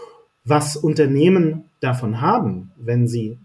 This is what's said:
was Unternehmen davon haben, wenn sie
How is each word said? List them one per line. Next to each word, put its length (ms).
was 320
Unternehmen 880
davon 400
haben, 560
wenn 320
sie 360